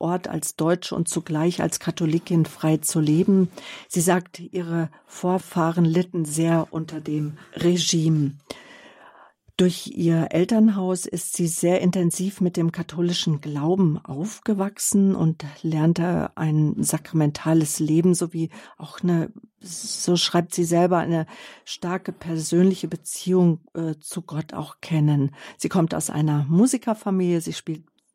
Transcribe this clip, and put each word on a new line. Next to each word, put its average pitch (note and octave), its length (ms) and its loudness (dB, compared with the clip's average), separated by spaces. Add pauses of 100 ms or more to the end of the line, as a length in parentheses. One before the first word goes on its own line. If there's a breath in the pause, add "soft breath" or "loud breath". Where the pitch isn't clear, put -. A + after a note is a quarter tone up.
Ort F3 260 -2
als - 300 -6
Deutsche F3 400 0
und E3+ 120 -2
zugleich E3 540 -2
als D#3+ 160 -2
Katholikin E3 680 0
frei D#3 340 0
zu - 200 -4
leben. F3 500 4 (400 loud breath)
Sie F3+ 120 -2
sagt, F3+ 400 0
ihre E3+ 500 -4 (160 loud breath)
Vorfahren F3 800 0
litten E3+ 400 0
sehr D#3+ 480 0
unter D#3+ 280 -8
dem D3+ 380 -4 (160)
Regime. D#3+ 800 2 (1200 loud breath)
Durch F3+ 300 0
ihr E3 460 0
Elternhaus F#3+ 720 2
ist - 300 -8
sie F3 100 0
sehr F3 340 0
intensiv F3+ 600 0
mit F3+ 160 0
dem E3 160 0
katholischen E3+ 680 -2
Glauben D#3 640 0
aufgewachsen G3 1080 0
und D#3+ 300 0 (180)
lernte E3 760 0
ein D3+ 460 0
sakramentales D#3 960 0
Leben E3 380 4
sowie E3 340 -4 (280 loud breath)
auch - 260 -16
eine, E3+ 260 2 (300)
so - 560 -4
schreibt E3+ 400 0
sie F3 80 2
selber, E3+ 340 4
eine D#3+ 300 -2 (360 loud breath)
starke F3+ 460 -8
persönliche E3+ 800 0
Beziehung, F3 720 0 (140)
äh, D#3+ 260 -4
zu - 220 -12
Gott D3+ 320 -8
auch - 260 -10
kennen. D3 500 2 (260 loud breath)
Sie - 120 -4
kommt E3 260 0
aus D#3+ 160 -4
einer D3 380 0
Musikerfamilie, F#3+ 920 2
sie E3 120 -6
spielt D#3+ 320 -10 (300)